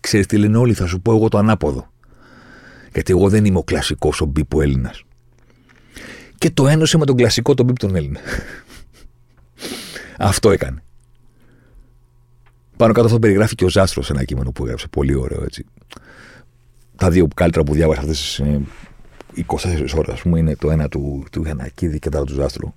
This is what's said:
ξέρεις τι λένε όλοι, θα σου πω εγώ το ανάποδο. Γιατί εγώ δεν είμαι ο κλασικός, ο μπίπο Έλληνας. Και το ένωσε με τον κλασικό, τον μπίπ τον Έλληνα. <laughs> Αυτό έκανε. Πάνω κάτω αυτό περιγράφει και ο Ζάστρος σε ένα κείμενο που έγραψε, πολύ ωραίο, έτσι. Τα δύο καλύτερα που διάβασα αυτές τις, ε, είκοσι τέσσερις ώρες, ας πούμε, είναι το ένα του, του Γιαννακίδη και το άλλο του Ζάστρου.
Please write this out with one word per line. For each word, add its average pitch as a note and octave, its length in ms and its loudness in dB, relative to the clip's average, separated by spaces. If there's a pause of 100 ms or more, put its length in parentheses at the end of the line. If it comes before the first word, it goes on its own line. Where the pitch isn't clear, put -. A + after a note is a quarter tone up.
ξέρεις G2 260 0
τι A2 100 0
λένε G#2+ 200 4
όλοι, A#2+ 180 4
θα F#2+ 120 -2
σου F2 140 -4
πω A2+ 120 0
εγώ A2 160 4
το G#2+ 100 2
ανάποδο. A2 540 0 (1000)
Γιατί D#2 200 -2
εγώ F#2 160 4
δεν G#2+ 160 4
είμαι F#2 140 2
ο D#2+ 40 -2
κλασικός, D2 580 -2
ο E2 40 0
μπίπο D2+ 380 -2
Έλληνας. C2+ 400 -2 (1400)
Και E3 120 0
το C3+ 160 2
ένωσε D#3 320 4
με D3+ 60 4
τον C#3 120 2
κλασικό, A#2+ 380 2
τον B2+ 120 2
μπίπ B2+ 120 0
τον F#2+ 180 -2
Έλληνα. C#2 240 -4 (1040)
<laughs> - 920 -18
Αυτό F#2+ 320 2
έκανε. C2 320 -2 (1900)
Πάνω A2+ 160 4
κάτω A#2 140 4
αυτό A#2 120 4
περιγράφει G#2+ 360 4
και F#2+ 100 0
ο F#2 40 4
Ζάστρος F#2 380 0
σε D2 60 -6
ένα C2 120 -2
κείμενο B1+ 280 -4
που - 100 -8
έγραψε, A#1+ 260 -8
πολύ C#2 260 0
ωραίο, C2+ 300 -4
έτσι. - 200 -12 (1300)
Τα F#2 140 2
δύο F2 240 4
καλύτερα E2 300 2
που D2 80 0
διάβασα D#2 280 2
αυτές D2 180 -4
τις, - 200 -8
ε, C#2+ 220 0 (760)
είκοσι - 340 -6
τέσσερις D2+ 240 -4
ώρες, D#2 220 -2
ας - 80 -12
πούμε, E2+ 160 0
είναι D#2 180 0
το D2+ 140 -2
ένα D2+ 180 0
του, C#2+ 440 -6
του D#2+ 100 -6
Γιαννακίδη D2+ 560 -6
και - 100 -6
το D2 80 -4
άλλο C#2+ 100 -2
του C2+ 80 -10
Ζάστρου. - 420 -6